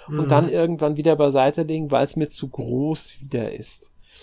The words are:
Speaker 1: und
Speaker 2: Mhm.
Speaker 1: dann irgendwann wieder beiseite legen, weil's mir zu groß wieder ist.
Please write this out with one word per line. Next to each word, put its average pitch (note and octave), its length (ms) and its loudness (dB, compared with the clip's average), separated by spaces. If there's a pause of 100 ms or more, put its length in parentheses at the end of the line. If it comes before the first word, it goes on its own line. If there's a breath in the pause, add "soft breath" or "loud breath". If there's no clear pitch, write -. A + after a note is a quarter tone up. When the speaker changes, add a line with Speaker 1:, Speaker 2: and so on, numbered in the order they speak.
Speaker 1:
und D3+ 180 -2
Speaker 2:
Mhm. - 20 -2
Speaker 1:
dann D3 220 4
irgendwann D#3 480 0
wieder D#3 180 4
beiseite C#3+ 480 2
legen, D#3 280 -4
weil's C3+ 260 0
mir D3+ 120 0
zu - 200 -12
groß C3 720 -6
wieder C3 320 -6
ist. - 380 -18 (320 soft breath)